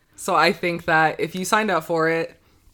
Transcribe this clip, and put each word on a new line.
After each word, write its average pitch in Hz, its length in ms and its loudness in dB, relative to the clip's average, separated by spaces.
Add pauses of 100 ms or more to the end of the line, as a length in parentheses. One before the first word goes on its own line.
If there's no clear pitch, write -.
(160)
So - 200 -4
I 165 180 6
think 170 320 -6
that 160 340 2
if 160 160 -4
you 185 100 -6
signed 214 240 0
up 160 140 0
for 165 260 0
it, 165 260 -4 (380)